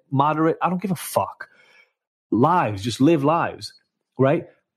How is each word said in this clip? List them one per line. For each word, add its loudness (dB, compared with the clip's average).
moderate, 2
I 0
don't -4
give -4
a -4
fuck. -6
Lives, 2
just -4
live 4
lives, -2
right? 0